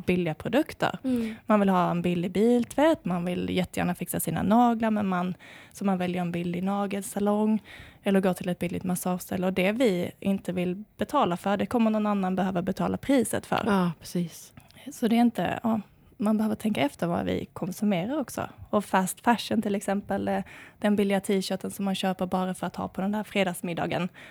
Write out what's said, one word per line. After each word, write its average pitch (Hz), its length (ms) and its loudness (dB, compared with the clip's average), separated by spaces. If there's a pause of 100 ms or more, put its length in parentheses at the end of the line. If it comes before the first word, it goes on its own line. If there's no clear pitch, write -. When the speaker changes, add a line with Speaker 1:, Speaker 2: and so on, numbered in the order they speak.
Speaker 1:
billiga 180 280 0
produkter. - 680 -2
Speaker 2:
Mm. 233 300 -2 (120)
Speaker 1:
Man 214 140 4
vill 196 80 4
ha 180 220 4
en 175 120 0
billig 175 300 0
biltvätt, 240 720 2
man 175 200 -2
vill 180 260 -2
jättegärna 180 440 -2
fixa 175 260 -6
sina 165 220 -2
naglar, 226 480 4
men 208 180 0
man, 180 260 -2 (380)
så - 120 -8
man 190 140 2
väljer 180 240 -2
en 170 100 -2
billig 175 300 -4
nagelsalong 202 1000 0 (400)
eller 196 180 4
går 185 120 4
till - 160 -6
ett 175 100 -2
billigt 175 260 -4
massageställe. 180 600 -2
Och 190 60 2
det 185 200 2
vi 214 380 2 (100)
inte 190 320 0
vill 180 320 -2 (120)
betala 214 400 0
för, 196 200 0
det 196 100 0
kommer 226 240 2
någon 214 160 0
annan 190 300 0
behöva 190 260 0
betala 190 340 0
priset - 500 0
för. - 200 0
Speaker 3:
Ja, 185 340 4
precis. - 520 -6 (400)
Speaker 1:
Så - 160 -2
det 226 80 4
är 233 40 6
inte, 226 420 2
ja, 226 180 0 (380)
man 214 180 2
behöver 214 200 0
tänka - 240 -2
efter 277 260 -2
vad 170 180 0
vi - 280 -2
konsumerar 202 680 -2
också. - 280 -6 (220)
Och 208 140 0
fast 190 360 0
fashion 220 420 0
till 202 120 -2
exempel, 202 540 -2
eh, 196 140 -2 (360)
den 208 180 2
billiga 196 240 2
t-shirten 190 500 -2
som 196 140 -6
man 196 100 0
köper 190 320 -2
bara 185 280 -2
för 180 120 -6
att 180 100 -8
ha 185 120 -6
på - 120 -8
den 196 120 -2
där 208 120 -2
fredagsmiddagen 175 840 -2 (220)